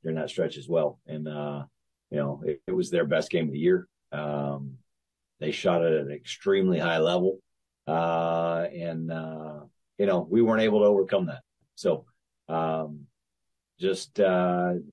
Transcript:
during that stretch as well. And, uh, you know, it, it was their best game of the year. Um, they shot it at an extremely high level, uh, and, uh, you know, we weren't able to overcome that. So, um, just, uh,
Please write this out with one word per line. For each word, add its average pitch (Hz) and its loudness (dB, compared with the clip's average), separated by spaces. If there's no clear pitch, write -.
during 80 -4
that 78 -4
stretch 82 -2
as 71 -14
well. 78 0
And, 76 -8
uh, 73 -6
you - -4
know, 71 -4
it, 73 -4
it 92 -6
was 92 0
their 85 2
best 78 0
game 82 0
of 71 -4
the 73 -6
year. 90 2
Um, 71 -6
they - -2
shot 87 0
it 82 4
at 73 0
an 69 -8
extremely 92 0
high 82 0
level, 90 2
uh, 82 0
and, 82 -6
uh, 80 -10
you 101 2
know, 90 2
we 107 4
weren't 110 4
able 107 4
to 104 6
overcome 98 4
that. 69 -10
So, 82 -2
um, 80 -4
just, 95 -2
uh, 90 2